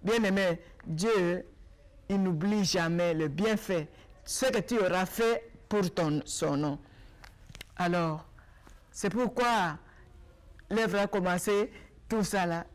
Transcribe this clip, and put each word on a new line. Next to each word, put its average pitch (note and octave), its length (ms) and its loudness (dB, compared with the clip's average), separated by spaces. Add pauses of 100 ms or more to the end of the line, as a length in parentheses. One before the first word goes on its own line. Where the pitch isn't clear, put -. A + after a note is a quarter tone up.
Bien-aimé, G3 560 2 (260)
Dieu, F3+ 600 2 (640)
il G3 120 2
n'oublie F#3+ 440 2
jamais E3+ 480 2
le D#3 160 0
bienfait, F#3+ 580 0 (380)
ce - 220 -2
que B3 120 2
tu A#3+ 200 -2
auras F3+ 260 2
fait A3+ 440 0 (200)
pour G3 240 2
ton, D3+ 320 0
son D3+ 320 -2
nom. C#3+ 200 -2 (1000)
Alors, E3+ 480 0 (680)
c'est - 180 -4
pourquoi A#3 680 0 (920)
l'œuvre G#3 300 0
a G3+ 80 2
commencé, G3+ 640 0 (380)
tout A3 140 0
ça F#3 220 0
là. E3+ 300 -4